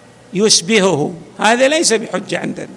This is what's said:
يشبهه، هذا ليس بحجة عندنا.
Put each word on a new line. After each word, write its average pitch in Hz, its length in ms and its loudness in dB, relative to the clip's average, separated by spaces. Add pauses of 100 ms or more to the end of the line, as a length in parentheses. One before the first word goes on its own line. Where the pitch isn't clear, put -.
(340)
يشبهه، 185 800 2 (240)
هذا 240 300 4
ليس 311 240 0
بحجة 214 460 -4
عندنا. 170 380 -8